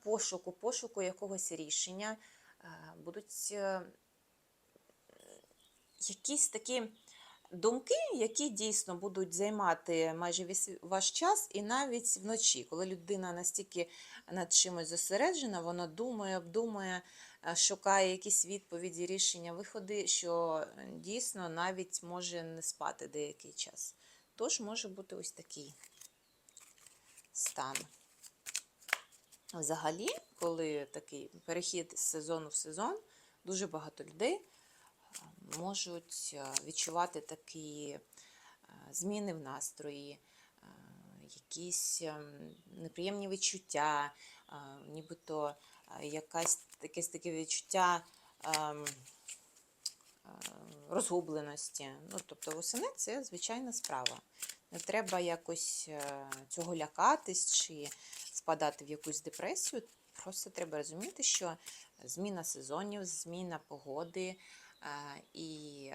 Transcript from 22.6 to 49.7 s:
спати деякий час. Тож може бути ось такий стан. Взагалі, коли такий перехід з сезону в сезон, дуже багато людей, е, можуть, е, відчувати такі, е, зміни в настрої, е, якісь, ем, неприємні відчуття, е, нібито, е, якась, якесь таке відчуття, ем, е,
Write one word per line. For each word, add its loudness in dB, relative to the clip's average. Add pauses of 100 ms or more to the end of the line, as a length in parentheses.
спати -2
деякий -6
час. -6 (400)
Тож 0
може -4
бути -10
ось -6
такий -14 (1600)
стан. -2 (1800)
Взагалі, 2 (260)
коли 0
такий -10 (140)
перехід -2
з -2
сезону 0
в -4
сезон, 0 (460)
дуже 0
багато -8
людей, 2
е, -12
можуть, -4
е, -8 (180)
відчувати 0
такі, -8
е, -8 (920)
зміни 0
в -6
настрої, -8 (440)
е, -20 (560)
якісь, -2
ем, -6 (120)
неприємні -4
відчуття, 2 (340)
е, -14 (340)
нібито, -2 (460)
е, -6
якась, 2 (220)
якесь -2
таке -4
відчуття, 4 (380)
ем, 0
е, -12 (580)